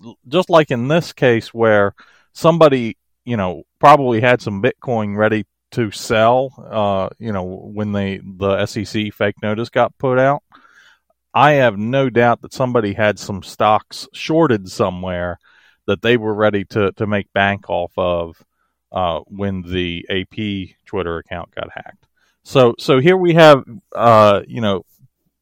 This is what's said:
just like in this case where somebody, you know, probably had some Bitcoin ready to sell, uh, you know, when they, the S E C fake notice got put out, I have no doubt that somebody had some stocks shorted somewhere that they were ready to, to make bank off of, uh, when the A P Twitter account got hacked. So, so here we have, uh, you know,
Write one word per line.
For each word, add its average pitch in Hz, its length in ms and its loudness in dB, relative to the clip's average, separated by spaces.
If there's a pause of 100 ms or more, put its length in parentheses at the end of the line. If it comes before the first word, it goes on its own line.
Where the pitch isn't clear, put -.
(280)
just 175 220 -2
like 165 200 4
in 123 160 -4
this 156 260 -2
case 120 400 0
where 104 440 2 (360)
somebody, 147 640 2 (280)
you 120 120 -6
know, 92 280 -6 (160)
probably 139 400 4
had 123 200 2
some 101 220 -8
Bitcoin 110 540 -4
ready 107 300 0 (260)
to 113 180 -2
sell, 120 640 0 (180)
uh, 101 380 -2 (100)
you 113 140 -10
know, 95 100 -6
when 104 480 -8
they, 98 320 -4
the 98 280 -4
S 98 260 -4
E 107 80 -6
C 107 260 -6
fake 104 320 -4
notice 107 280 -6
got 120 280 -2
put 127 220 0
out, 139 240 0 (920)
I 143 180 4
have 123 220 2
no 127 340 -2
doubt 117 320 2
that - 100 -18
somebody 123 400 -2
had 104 260 0
some 98 240 -10
stocks - 720 -2
shorted 131 580 0
somewhere 90 720 -4 (480)
that 101 120 0
they 120 160 0
were 110 160 -2
ready 104 340 0
to, 101 260 -2
to 107 160 -6
make 104 240 -6
bank 101 360 -2
off 87 280 -6
of, 87 440 -4 (520)
uh, 85 340 -4
when 98 360 -8
the 87 460 -6
A 95 180 -6
P 101 500 -10 (100)
Twitter 85 320 -6
account 85 340 -14
got - 220 -12
hacked. - 320 -20 (380)
So, 123 340 4
so 135 220 2
here 175 160 4
we 175 180 2
have, 156 300 8 (280)
uh, 107 540 6
you 127 140 -10
know, 98 240 -2 (580)